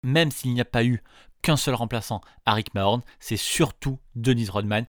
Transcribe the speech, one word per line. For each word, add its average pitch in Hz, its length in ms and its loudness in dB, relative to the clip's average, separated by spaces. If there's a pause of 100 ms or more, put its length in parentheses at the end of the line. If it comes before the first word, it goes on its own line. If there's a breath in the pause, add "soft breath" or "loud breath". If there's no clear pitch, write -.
Même 143 300 2
s'il 123 200 -4
n'y 123 80 0
a 120 40 2
pas 117 200 0
eu 120 200 0 (360 soft breath)
qu'un 156 160 2
seul 135 180 0
remplaçant 110 480 -6 (240 soft breath)
à 110 80 4
Rick 110 200 -2
Mahorn, 101 280 2 (180 soft breath)
c'est - 160 -6
surtout - 640 -2 (160)
Dennis 117 320 0
Rodman 104 360 -2 (120)